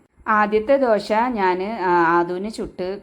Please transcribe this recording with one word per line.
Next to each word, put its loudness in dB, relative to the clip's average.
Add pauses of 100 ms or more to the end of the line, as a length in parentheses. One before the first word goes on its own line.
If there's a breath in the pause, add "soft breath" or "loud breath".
(280)
ആദ്യത്തെ 2
ദോശ 0 (160)
ഞാൻ, 0
ആ, -4
ആദുവിന് 2
ചുട്ട് -8